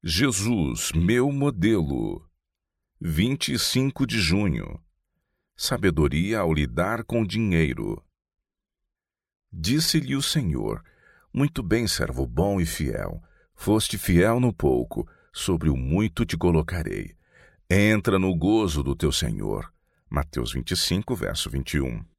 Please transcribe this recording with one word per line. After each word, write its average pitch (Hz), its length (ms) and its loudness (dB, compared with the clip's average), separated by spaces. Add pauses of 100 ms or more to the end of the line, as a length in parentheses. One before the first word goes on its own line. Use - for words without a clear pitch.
Jesus, 98 840 0
meu 120 380 2
modelo. 87 920 0 (760)
Vinte 110 520 0
e 120 60 -2
cinco 131 480 0
de 113 140 -2
junho. 78 580 0 (800)
Sabedoria 87 800 0
ao 82 160 2
lidar 85 480 -2
com 113 240 -2
dinheiro. 80 760 0 (1500)
Disse-lhe 135 600 0
o 139 80 -2
Senhor: 65 580 -2 (540)
"Muito 139 260 0
bem, 110 280 2
servo - 360 -2
bom 90 360 0
e 85 40 4
fiel. 52 560 -4 (360)
Foste 107 420 2
fiel 95 400 4
no 123 140 2
pouco, 62 520 0 (280)
sobre 80 360 0
o 69 80 2
muito 87 480 0
te - 120 -4
colocarei. 80 800 0 (520)
Entra 101 480 4
no 95 160 2
gozo 87 520 2
do 69 100 0
teu 76 160 0
Senhor." 50 640 -4 (340)
Mateus 69 440 -4
vinte 65 180 -6
e 90 60 -2
cinco, 101 400 -2
verso - 340 -6
vinte 67 280 -4
e - 20 2
um. 64 200 -4 (180)